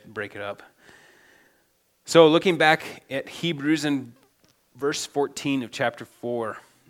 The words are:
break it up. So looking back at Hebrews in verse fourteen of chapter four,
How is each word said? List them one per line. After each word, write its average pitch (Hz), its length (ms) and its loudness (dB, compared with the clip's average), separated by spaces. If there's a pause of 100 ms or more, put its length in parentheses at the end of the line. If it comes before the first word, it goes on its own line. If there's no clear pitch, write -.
break 107 280 -10
it 101 60 -14
up. 101 220 -12 (1400)
So 165 240 8
looking 165 280 2
back 156 540 0
at 131 180 -8
Hebrews 151 560 -4
in 131 300 -4 (600)
verse 143 300 -4
fourteen 139 560 -2
of 113 80 -10
chapter 120 340 -4
four, 117 540 -8 (320)